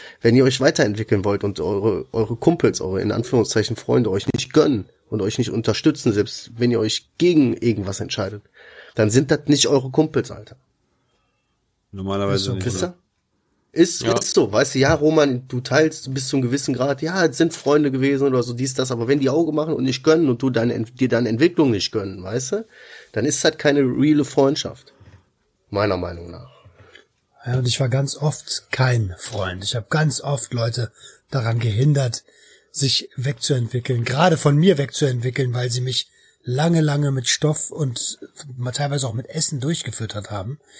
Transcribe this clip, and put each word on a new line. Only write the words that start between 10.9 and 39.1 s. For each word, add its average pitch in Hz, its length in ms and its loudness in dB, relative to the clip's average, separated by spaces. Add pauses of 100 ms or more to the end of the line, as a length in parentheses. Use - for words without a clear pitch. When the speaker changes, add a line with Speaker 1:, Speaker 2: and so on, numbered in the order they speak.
Speaker 2:
Normalerweise 98 460 -2
Speaker 3:
Ist - 80 -2
so. - 80 -4
Speaker 2:
nicht, 95 120 -4
Speaker 1:
Wisst - 160 -2
Speaker 2:
ja. 180 80 -2
Speaker 1:
ihr? 180 40 -14 (800)
Ist, - 280 2
Speaker 4:
Ja. 113 160 0
Speaker 1:
ist - 160 -2
so, 120 180 4
weißt - 220 2
du, 135 60 0
ja, 139 160 4
Roman, 147 540 2
du 127 120 -6
teilst 156 500 0
bis 131 180 -2
zu 139 80 0
einem 131 100 2
gewissen 139 260 -2
Grad, 135 300 -2
ja, 180 220 0
es 135 120 -2
sind 165 160 2
Freunde 147 380 2
gewesen 135 360 2
oder 127 140 2
so, 120 120 -6
dies, 131 200 -4
das, 127 180 -4
aber 117 160 -2
wenn 143 120 2
die 135 100 2
Auge 160 220 0
machen 151 240 -2
und 131 80 -2
nicht 131 200 -2
gönnen 156 260 4
und 117 120 -2
du 135 80 0
deine 120 240 0
Ent-, 117 260 -8
dir 127 100 2
deine 117 200 0
Entwicklung 139 400 2
nicht 104 220 -2
gönnen, 98 320 -6
weißt 120 300 -6
du, 220 120 -4 (460)
dann 107 140 -2
ist 151 180 0
das 156 160 0
keine 143 220 4
reale 139 440 4
Freundschaft. - 680 0 (760)
Meiner 101 280 0
Meinung 87 340 -8
nach. - 180 -18 (960)
Speaker 3:
Ja, 123 140 0
und 123 80 0
ich 120 120 0
war 131 100 0
ganz 135 280 0
oft - 540 -4
kein 120 480 0
Freund. 95 440 -6
Ich - 120 -4
hab 110 160 -8
ganz 151 300 2
oft - 320 -4
Leute 113 380 -4 (380)
daran 117 300 -2
gehindert, 123 640 0 (480)
sich - 440 -2
wegzuentwickeln, 123 880 -2
gerade 160 320 2
von 143 200 4
mir 165 220 4
wegzuentwickeln, 127 760 -2
weil 123 160 -4
sie 123 120 -2
mich 127 280 -4 (340)
lange, 156 380 2
lange 147 300 0
mit 131 160 -2
Stoff - 420 0
und - 480 -4 (560)
teilweise 143 340 -2
auch 107 60 -6